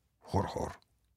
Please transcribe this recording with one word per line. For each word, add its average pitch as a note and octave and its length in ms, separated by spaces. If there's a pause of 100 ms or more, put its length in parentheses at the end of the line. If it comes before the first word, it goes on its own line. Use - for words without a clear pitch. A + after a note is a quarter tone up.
(200)
خورخور. - 520 (460)